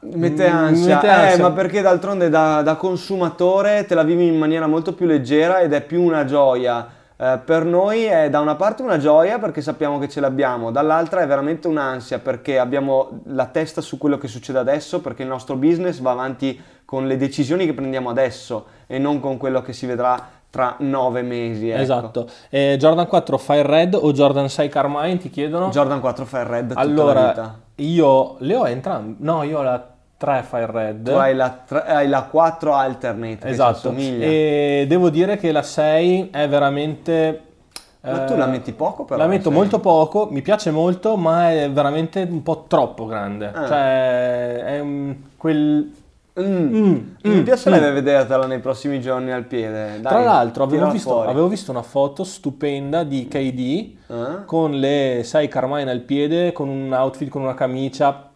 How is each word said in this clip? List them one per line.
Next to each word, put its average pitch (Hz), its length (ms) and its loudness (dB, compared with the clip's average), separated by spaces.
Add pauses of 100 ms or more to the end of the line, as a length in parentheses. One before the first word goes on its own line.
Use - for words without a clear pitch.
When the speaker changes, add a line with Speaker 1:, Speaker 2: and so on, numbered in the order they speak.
Speaker 1:
Mette 170 460 2
Speaker 2:
Mm, 170 60 2
Speaker 1:
ansia. 160 400 4
Speaker 2:
mette 147 100 4
Speaker 1:
Eh, 208 40 6
Speaker 2:
ansia. 185 320 6
Speaker 1:
ma 180 100 6
perché 185 280 0
d'altronde 190 480 2
da, 156 340 4
da 156 120 2
consumatore 185 1120 0
te 180 80 0
la 165 80 4
vivi 170 240 2
in 165 100 2
maniera 156 300 0
molto 160 280 0
più 180 120 -2
leggera 156 540 2
ed 165 120 2
è 143 80 0
più 170 220 -2
una 160 220 2
gioia. 127 640 2 (280)
Eh, 127 280 0
per 160 200 0
noi 190 400 2
è 165 240 2
da 147 120 2
una 151 160 0
parte 214 260 -2
una 208 160 0
gioia 160 400 4
perché 175 220 -4
sappiamo 143 400 -4
che 143 80 -4
ce 143 100 -8
l'abbiamo, 131 540 -2
dall'altra 156 480 2
è 170 80 2
veramente 147 400 -2
un'ansia 131 500 -4
perché 131 400 -4
abbiamo 135 680 0
la 131 200 -4
testa 160 340 -4
su - 160 -10
quello 143 220 0
che 139 80 -12
succede 123 320 -6
adesso, 143 420 -2
perché 135 220 -10
il 131 60 -8
nostro 131 260 -8
business 160 460 0
va 127 100 0
avanti 131 500 -4 (240)
con 135 220 -6
le 131 100 0
decisioni 139 480 -2
che 156 100 0
prendiamo 131 360 -6
adesso 123 560 -4 (220)
e 131 100 -6
non 143 220 0
con 135 160 -4
quello 131 260 -2
che 123 100 -12
si 127 140 -10
vedrà 123 540 -2 (100)
tra 127 300 -2
nove 131 420 -2
mesi, 117 480 -4
ecco. 110 100 -2
Speaker 2:
Esatto. 120 480 -2 (220)
Eh, 139 260 2
Jordan 160 300 4
quattro 165 320 0
Fire 147 240 0
Red 160 320 2
o 151 180 2
Jordan 139 360 2
sei 143 200 -2
Carmine, 147 480 -2
ti 175 140 -8
chiedono? 156 380 -4
Speaker 1:
Jordan 139 320 0
quattro 127 260 -4
Fire 123 220 -6
Red 120 220 -4
tutta 127 100 -4
Speaker 2:
Allora, 143 420 4
Speaker 1:
la 123 60 4
vita. 110 300 -4 (180)
Speaker 2:
io 143 640 4
le 151 160 -2
ho 220 120 2
entrambi. 120 520 -6
No, 156 240 -2
io 151 160 -4
ho - 20 -2
la 123 240 -2 (320)
tre 135 280 -2
Fire 117 240 -4
Red. 110 380 -6
Speaker 1:
Tu 135 80 2
hai 135 180 4
la 127 320 -2
tre, 147 180 -2
hai 147 220 2
la 135 180 0
quattro 160 500 0
Alternate, 120 640 -4
che - 80 -12
ci 131 80 -4
Speaker 2:
Esatto. 120 340 2
Speaker 1:
assomiglia. 127 380 -4
Speaker 2:
E 147 600 2
devo 175 220 4
dire 180 300 0
che 175 140 -2
la 151 100 0
sei 165 680 0
è 147 180 -2
veramente, 151 920 0 (600)
Speaker 1:
Ma 135 220 -6
tu 131 100 -2
Speaker 2:
eh, - 20 2
Speaker 1:
la 131 100 2
metti 127 260 -4
poco, 170 320 -6
però, 123 140 -4
Speaker 2:
la 156 80 4
metto 190 220 2
Speaker 1:
la 143 60 2
sei. 156 80 6
Speaker 2:
molto 202 180 2
poco, 175 500 2
mi 139 120 -4
piace 202 280 0
molto, 180 460 0
ma 170 340 2
è 151 200 0
veramente 156 600 -2
un 160 120 -6
po' 156 260 -4
troppo 117 380 0
grande. 104 480 -6
Speaker 1:
Ah. 147 120 -6
Speaker 2:
Cioè, 123 960 0
è 143 160 -6
un, 143 360 -8 (220)
quel 151 540 0 (480)
Speaker 1:
Mm. 185 60 -2
Speaker 2:
Mm, 196 380 2 (400)
Speaker 1:
Mi 208 160 2
Speaker 2:
mm, - 20 2
Speaker 1:
piacerebbe 185 480 4
Speaker 2:
mm. 139 40 -2
Speaker 1:
vedertela 135 520 2
nei 131 120 -4
prossimi 135 440 -4
giorni 127 300 -4
al 123 120 -6
piede. 110 560 -6
Dai, 120 100 -4
Speaker 2:
Tra 220 120 4
l'altro, 139 400 2
avevo 135 160 0
Speaker 1:
tirala 147 160 2
Speaker 2:
visto, 180 160 -4
Speaker 1:
fuori. 117 180 0
Speaker 2:
avevo 143 180 2
visto 196 240 -4
una 123 120 -6
foto 139 420 -2
stupenda 143 800 -4
di 135 240 -4
K 135 240 -4
D 127 440 -6 (100)
Speaker 1:
Eh? 131 400 -10
Speaker 2:
con 160 260 0
le 139 520 0
sei 147 240 0
Carmine 135 420 -4
al 123 100 -4
piede, 147 520 0
con 143 180 -6
un 135 200 -6
outfit, 135 380 -2
con 139 140 -6
una 131 100 -4
camicia 135 840 -2